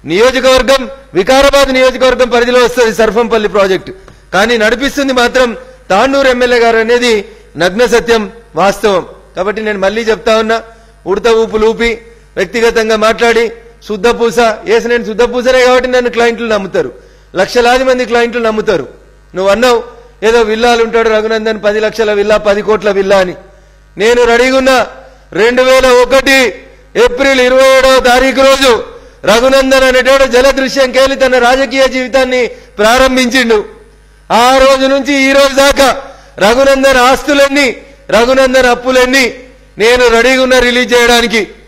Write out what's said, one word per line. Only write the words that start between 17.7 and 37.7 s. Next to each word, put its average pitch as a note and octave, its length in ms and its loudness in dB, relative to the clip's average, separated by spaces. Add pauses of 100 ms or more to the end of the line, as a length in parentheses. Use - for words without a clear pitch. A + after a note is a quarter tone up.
మంది B3+ 200 0
క్లయింట్లు A#3 360 -2
నమ్ముతారు. G#3+ 480 -2 (460)
నువ్వు F#3+ 180 0
అన్నావు A#3 500 -2 (200)
ఏదో A#3 180 2
విల్లాలు A3+ 440 0
ఉంటాడు A3+ 240 -2
రఘునందన్, A3 560 -2
పది G#3 160 0
లక్షల G#3+ 320 -2
విల్లా, G#3 240 0
పది G#3 260 0
కోట్ల G#3 280 -2
విల్లా G3 280 0
అని. F3+ 160 -2 (640)
నేను A#3+ 260 2
రెడీగా B3 320 2
ఉన్నా. B3+ 300 0 (460)
రెండు A#3+ 300 0
వేల C4 240 2
ఒకటి B3+ 520 2 (680)
ఏప్రిల్ C4 360 0
ఇరవై C4 280 2
ఏడవ C4 300 4
తారీఖు B3 420 2
రోజు C4+ 440 2 (400)
రఘునందన్ C4 600 2
అనేటోడు C4 400 2
జలదృశ్యంకెళ్ళి C4 920 0
తన B3+ 220 0
రాజకీయ C4 500 0
జీవితాన్ని B3+ 580 -2 (320)
ప్రారంభించిండు. B3 840 0 (680)
ఆ B3 260 4
రోజు C4+ 280 2
నుంచి C4+ 440 0
ఈ - 20 2
రోజు C#4 220 2
దాకా C#4 480 2 (360)
రఘునందన్ C4+ 580 2
ఆస్తులన్నీ, C#4 800 0 (340)